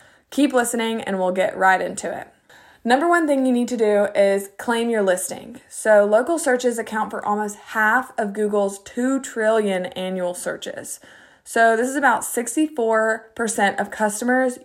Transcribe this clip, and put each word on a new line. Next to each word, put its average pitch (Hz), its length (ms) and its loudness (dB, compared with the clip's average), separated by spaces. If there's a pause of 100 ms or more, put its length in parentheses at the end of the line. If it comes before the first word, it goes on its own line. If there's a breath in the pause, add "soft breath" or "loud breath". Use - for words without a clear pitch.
(300 soft breath)
keep 269 220 2
listening 226 500 0
and 190 180 -4
we'll 185 100 0
get 185 260 0
right 185 240 4
into 180 320 -6
it. 131 140 -10 (560 soft breath)
Number 262 240 4
one 339 200 4
thing 277 180 2
you 262 80 2
need 240 160 0
to 247 80 -4
do 208 280 4 (100)
is 196 420 2
claim 233 320 -2
your 220 140 0
listing. - 680 -4
So 208 380 4
local 247 320 2
searches 247 400 0
account 214 320 -6
for 220 120 -8
almost 208 340 -4
half 226 640 0
of 208 140 -2
Google's 202 460 -2
two 262 420 -2
trillion 214 640 0
annual 185 480 -4
searches. - 680 -10 (460 loud breath)
So 226 320 4
this 247 140 0
is 262 40 -4
about 269 300 2
sixty-four 226 1080 -2
percent 214 440 0
of 202 120 -4
customers 247 760 0